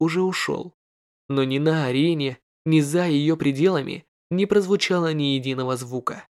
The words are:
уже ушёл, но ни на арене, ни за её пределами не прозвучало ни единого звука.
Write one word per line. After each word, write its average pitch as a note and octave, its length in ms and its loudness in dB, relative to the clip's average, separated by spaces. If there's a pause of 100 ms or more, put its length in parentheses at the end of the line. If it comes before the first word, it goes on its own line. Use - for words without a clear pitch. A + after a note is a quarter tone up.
уже E3 220 0
ушёл, - 520 -4 (540)
но C3+ 160 0
ни C3 140 -2
на D#3 280 0
арене, C#3 520 0 (260)
ни D#3+ 160 4
за D#3+ 260 0
её D3+ 300 2
пределами C#3+ 680 0 (240)
не F#3 160 0
прозвучало F#3 680 2
ни C#3+ 240 0
единого B2+ 400 -2
звука. A#2+ 520 -8 (120)